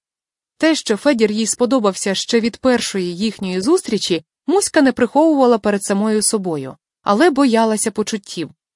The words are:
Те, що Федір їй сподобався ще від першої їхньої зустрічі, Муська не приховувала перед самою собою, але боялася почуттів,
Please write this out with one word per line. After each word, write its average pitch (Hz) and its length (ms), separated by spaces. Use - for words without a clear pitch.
Те, 311 140
що 220 220
Федір 220 360
їй 214 140
сподобався 208 680
ще - 260
від 220 160
першої 202 600
їхньої 190 440
зустрічі, 214 640
Муська 339 360
не 262 100
приховувала 254 640
перед 202 260
самою 214 380
собою, 175 540
але 240 280
боялася 226 600
почуттів, 202 600